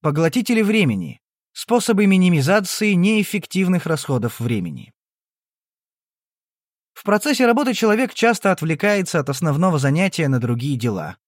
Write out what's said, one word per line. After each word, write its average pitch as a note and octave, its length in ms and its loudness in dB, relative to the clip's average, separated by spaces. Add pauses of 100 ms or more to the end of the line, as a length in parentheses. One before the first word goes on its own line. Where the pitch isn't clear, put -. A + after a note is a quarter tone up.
Поглотители E3 600 0
времени. C3 580 0 (320)
Способы G#3+ 540 0
минимизации F#3 880 2
неэффективных F#3 920 0
расходов C3 520 -4
времени. F#2 540 -6 (2000)
В - 100 -20
процессе A3+ 420 0
работы A#3 300 2
человек A3 400 0
часто A3+ 380 2
отвлекается F3 680 -2
от C#3 120 -2
основного D#3 500 0
занятия D#3 480 0
на C3 100 2
другие A#2+ 380 -2
дела. G#2 400 -4 (120)